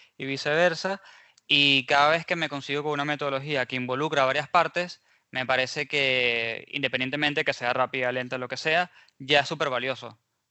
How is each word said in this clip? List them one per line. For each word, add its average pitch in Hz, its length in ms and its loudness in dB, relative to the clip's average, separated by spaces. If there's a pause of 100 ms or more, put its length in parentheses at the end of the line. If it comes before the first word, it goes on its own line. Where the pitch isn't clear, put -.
(180)
y - 80 -8
viceversa. 160 760 0 (460)
Y 143 380 4
cada 143 240 4
vez 160 160 2
que 180 100 -2
me 160 140 -2
consigo 143 320 -6
con 147 120 -4
una 143 120 -2
metodología 139 640 -2
que - 80 -6
involucra 131 500 0
varias 139 240 0
partes, 175 540 0 (260)
me 127 160 -4
parece 127 420 0
que, 123 800 0
independientemente 143 760 -2
que 139 80 2
sea 123 200 -2
rápida, 127 380 0
lenta, 127 280 -6
lo 127 80 -6
que 127 100 -8
sea, 165 320 0 (300)
ya 143 220 4
es 135 60 -10
súper 151 220 -2
valioso, 123 500 -4 (320)